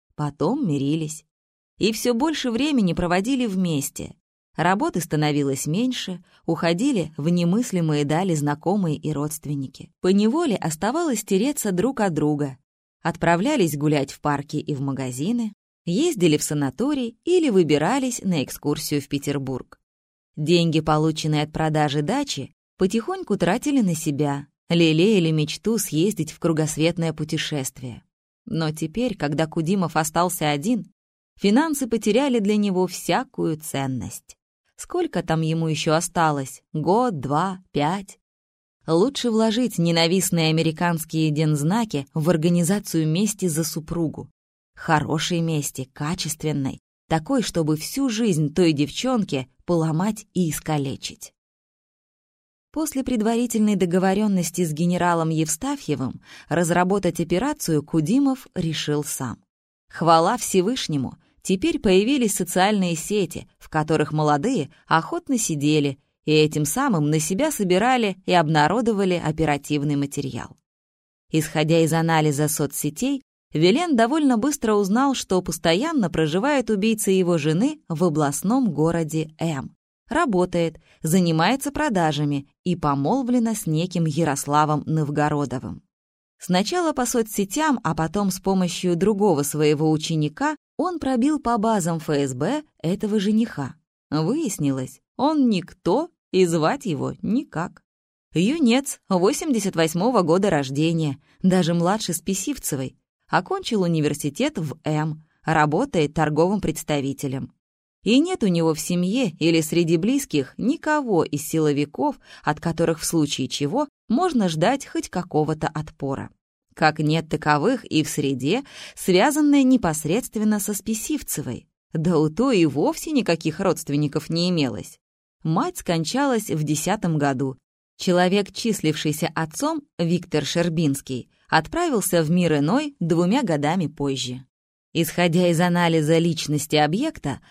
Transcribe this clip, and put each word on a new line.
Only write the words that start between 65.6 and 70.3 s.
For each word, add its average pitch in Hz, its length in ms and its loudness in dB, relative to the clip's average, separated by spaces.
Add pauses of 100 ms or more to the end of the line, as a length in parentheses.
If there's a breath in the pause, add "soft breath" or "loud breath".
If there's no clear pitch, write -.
и 156 80 -2
этим 151 340 4
самым 180 440 0
на 156 100 2
себя 196 320 -2
собирали 208 760 2
и 180 80 0
обнародовали 180 880 2
оперативный 147 760 -2
материал. 139 580 -6 (720)